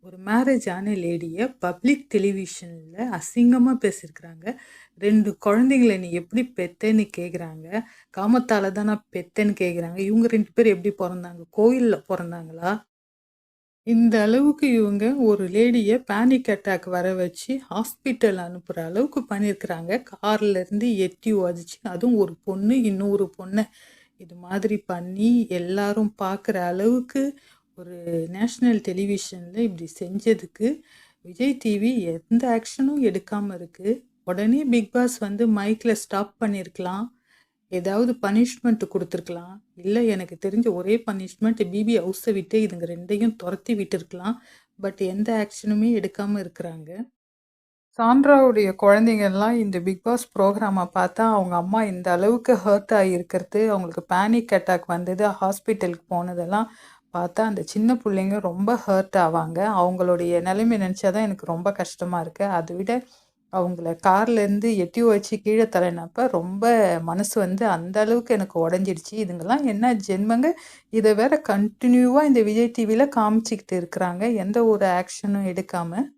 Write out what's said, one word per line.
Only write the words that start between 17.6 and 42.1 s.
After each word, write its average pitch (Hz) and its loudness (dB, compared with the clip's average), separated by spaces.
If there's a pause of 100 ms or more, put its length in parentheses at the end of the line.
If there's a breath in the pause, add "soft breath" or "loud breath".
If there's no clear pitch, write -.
ஹாஸ்பிட்டல் 220 -2
அனுப்புற 175 -12
அளவுக்கு 220 -2
பண்ணியிருக்கிறாங்க. 196 -4 (140)
கார்ல 208 0
இருந்து 208 -2 (100)
எட்டி 190 -4
உதைச்சு, 175 -4
அதுவும் 233 0
ஒரு 180 0 (100)
பொண்ணு 202 0
இன்னொரு 196 0
பொண்ணை 196 -4 (540 soft breath)
இது 175 -20
மாதிரி 190 -6
பண்ணி 185 -2 (180)
எல்லாரும் 202 -4
பார்க்குற 196 -6
அளவுக்கு 233 -2 (540 soft breath)
ஒரு 175 -18 (320)
நேஷனல் 226 0
டெலிவிஷன்ல 190 -6
இப்படி 185 -4
செஞ்சதுக்கு 202 -4 (540 soft breath)
விஜய் 247 -4
டி 214 -2
வி 220 0 (140)
எந்த 170 0
ஆக்ஷனும் 269 0
எடுக்காம 202 -2
இருக்கு. 175 -10 (340)
உடனே 214 0
பிக் 233 0
பாஸ் 247 0
வந்து 202 -4
மைக்ல 220 0
ஸ்டாப் 202 -4
பண்ணியிருக்கலாம், 196 -6 (680)
ஏதாவது 196 0
பனிஷ்மெண்ட் 226 0
கொடுத்துருக்கலாம். 175 -8 (220)
இல்ல, 185 -2
எனக்கு 190 -2
தெரிஞ்ச 214 0
ஒரே 185 0
பனிஷ்மெண்ட் 214 -4
பிபி 208 0
ஹவுஸை 190 -2